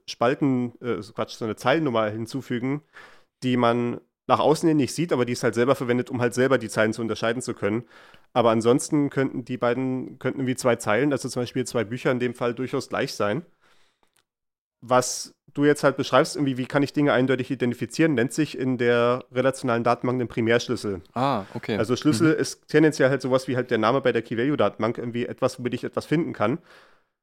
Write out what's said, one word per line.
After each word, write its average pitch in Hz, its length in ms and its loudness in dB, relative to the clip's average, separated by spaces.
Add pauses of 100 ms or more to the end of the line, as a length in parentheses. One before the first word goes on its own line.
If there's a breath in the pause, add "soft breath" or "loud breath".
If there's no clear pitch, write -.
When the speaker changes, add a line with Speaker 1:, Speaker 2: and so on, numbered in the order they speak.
Speaker 1:
Spalten-, 123 720 0
äh, 113 200 -4 (120)
Quatsch, - 220 -8
so 123 100 -8
eine 104 100 -4
Zeilennummer 123 540 0
hinzufügen, 123 720 -6 (600 loud breath)
die 127 160 0
man 120 420 2 (280)
nach 123 120 4
außen 151 280 4
hin 156 100 4
nicht 131 160 0
sieht, 170 180 -2
aber 127 140 2
die 120 80 -4
es 120 100 -8
halt 113 120 0
selber 123 180 4
verwendet, 123 380 -2
um 120 100 -2
halt 123 140 0
selber 131 240 4
die 107 100 -8
Zeilen 110 240 0
zu 120 80 -8
unterscheiden 113 400 -2
zu 120 140 -6
können. 107 300 -2 (480 soft breath)
Aber 117 180 4
ansonsten 131 580 2
könnten 135 360 -4
die 123 120 -8
beiden, 127 640 -4
könnten 135 260 -4
wie 127 100 -2
zwei 120 200 2
Zeilen, 120 360 0
also 135 160 -4
zum 123 140 -6
Beispiel 123 240 -4
zwei 117 180 -2
Bücher 123 280 -4
in 127 80 0
dem 123 160 -4
Fall 120 180 -4
durchaus 127 360 -6
gleich 107 260 -4
sein. 107 280 -2 (1400)
Was 123 500 0 (200)
du 143 120 0
jetzt 147 180 4
halt 139 140 4
beschreibst, 143 380 2
irgendwie, 135 220 -2
wie 127 80 -4
kann 143 160 0
ich 143 120 -2
Dinge 147 200 2
eindeutig 127 380 2
identifizieren, 131 640 0
nennt 123 180 0
sich - 260 -2
in 131 200 -2
der 120 540 2
relationalen 127 520 0
Datenbank 123 360 0
den 117 80 -2
Primärschlüssel. 113 760 0 (120)
Speaker 2:
Ah, 123 300 -2 (100)
okay. - 240 -4
Speaker 1:
Also 117 180 0
Schlüssel 151 380 2
Speaker 2:
Mhm. - 60 -2
Speaker 1:
ist - 280 -8
tendenziell 151 420 4
halt 135 120 -2
sowas 131 260 0
wie 131 80 -2
halt 127 140 -2
der 117 80 0
Name 117 240 2
bei 127 100 2
der 113 100 0
Key-Value-Datenbank, 117 760 0
irgendwie 120 280 -6
etwas, 123 340 -4
womit 120 140 -4
ich 127 100 -6
etwas - 220 -6
finden 151 260 -2
kann 113 280 0 (640 soft breath)